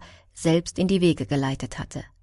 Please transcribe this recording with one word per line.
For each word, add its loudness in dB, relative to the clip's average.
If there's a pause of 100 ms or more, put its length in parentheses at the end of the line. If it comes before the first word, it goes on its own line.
(340)
selbst 0
in 2
die 2
Wege 4
geleitet -4
hatte. -10 (200)